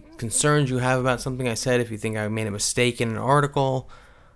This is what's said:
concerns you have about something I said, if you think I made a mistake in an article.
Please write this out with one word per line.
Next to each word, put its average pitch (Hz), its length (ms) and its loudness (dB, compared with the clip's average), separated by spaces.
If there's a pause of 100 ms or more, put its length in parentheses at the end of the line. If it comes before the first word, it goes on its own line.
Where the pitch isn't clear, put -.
(180)
concerns 147 520 2
you 127 100 0
have 127 200 2
about 127 220 0
something 127 260 -4
I 113 60 0
said, 123 260 2
if 113 100 -2
you 110 80 -6
think 110 200 -4
I 107 100 -2
made 110 200 -2
a 104 40 -4
mistake 117 480 0
in 117 100 0
an 110 80 -4
article. 135 720 0 (460)